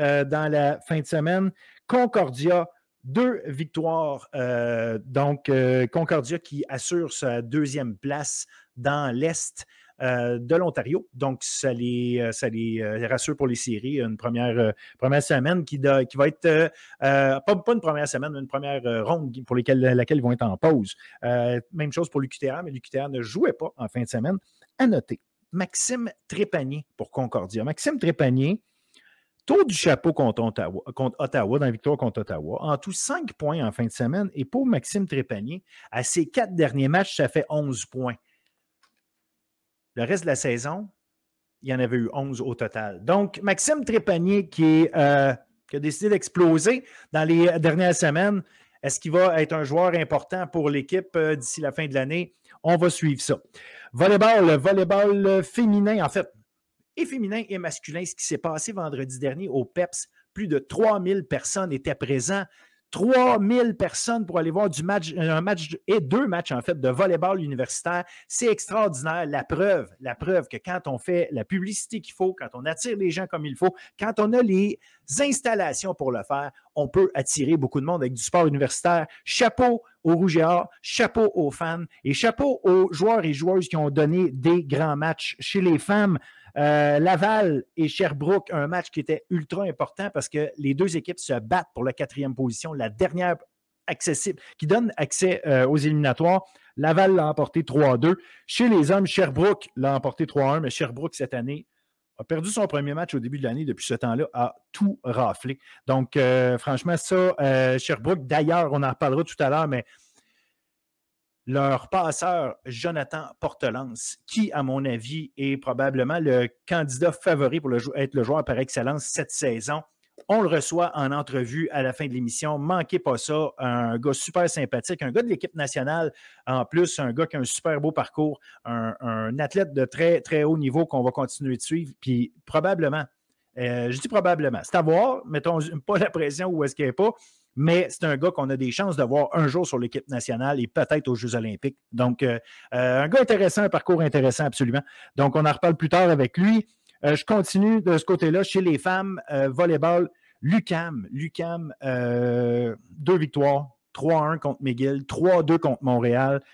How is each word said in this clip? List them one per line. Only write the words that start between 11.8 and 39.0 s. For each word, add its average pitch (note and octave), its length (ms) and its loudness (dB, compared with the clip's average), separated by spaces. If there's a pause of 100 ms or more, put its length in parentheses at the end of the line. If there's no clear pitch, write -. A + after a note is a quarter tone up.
euh, A#2 140 -2
ça B2 160 -4
les, A2+ 320 -4
euh, A2 260 -4
rassure C3+ 300 -2
pour C#3 100 0
les B2 80 0
séries. B2 460 -4
Une A2 160 -4
première, A#2+ 420 -2
euh, A2 140 4 (260)
première C#3 240 2
semaine D3+ 420 0
qui, D3 140 -8
da-, C3+ 260 4
qui C3 120 -10
va C#3 100 4
être, D#3 200 -2
euh, D#3+ 220 4 (360)
euh, C#3 420 4
pas, G#3 100 4
pas A#3 160 0
une A#3 80 2
première D3 280 -2
semaine, D3+ 240 -4
mais C#3 80 -8
une C3+ 80 -8
première, C#3 360 -4
euh, A2+ 200 0
ronde C3+ 420 -4
pour B2+ 80 -2
lesquelles, B2+ 260 2
laquelle B2+ 380 4
ils C3 40 0
vont A#2+ 100 2
être A#2+ 100 -2
en G2+ 140 0
pause. C3+ 400 2 (280)
Euh, A#2+ 360 0 (120)
même D3+ 200 -6
chose E3 160 -2
pour C#3+ 120 -2
l'U C3+ 80 -4
Q - 100 -18
T C3+ 120 -2
R, E3 140 -8
mais D3+ 80 -10
l'U B2+ 80 -12
Q - 100 -20
T C3+ 100 -4
R C#3+ 100 -6
ne C3 120 -6
jouait C#3+ 300 -2
pas D#3 240 -10
en B2 100 -6
fin A#2+ 160 -4
de A2+ 60 -4
semaine. C#3 300 -2 (380)
À B3+ 120 2
noter, F3 320 -2 (320)
Maxime A#3 580 -4 (160)
Trépanier D3+ 580 -4 (120)
pour - 160 -12
Concordia. A2 500 -4
Maxime A3 380 -4
Trépanier, D3 600 2 (840)
tour F#4 180 6
du A3 100 0
chapeau D#3 380 2
contre A#2+ 300 0
Ottawa, G2 400 -4 (140)
contre C3 240 -2
Ottawa, C3 400 0
dans C#3 60 2
la B2 40 2
victoire C3 280 -2
contre A2+ 240 -4
Ottawa. E2 380 -8
En D3+ 160 -2
tout, F#3+ 160 -12
cinq C#4+ 420 -6
points D3+ 300 -4
en A2 60 -2
fin A#2+ 140 -4
de A2 80 -4
semaine. F3+ 420 -2
Et C#3 100 -6
pour C4 220 -2
Maxime G3 400 -2
Trépanier, C3 560 -6 (300)
à A#2 100 -4
ses F3 240 0
quatre G3 300 -2
derniers C#3 320 2
matchs, F#3 280 0
ça C3+ 120 0
fait D3+ 220 0
onze C#3+ 340 -4
points. B2 320 -8 (1800)